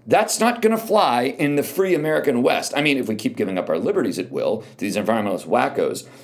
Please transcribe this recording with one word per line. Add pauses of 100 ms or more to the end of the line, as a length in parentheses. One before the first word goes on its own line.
that's
not
gonna
fly
in
the
free
American
West.
I
mean,
if
we
keep
giving
up
our
liberties,
it
will,
to
these
environmentalist
wackos. (180)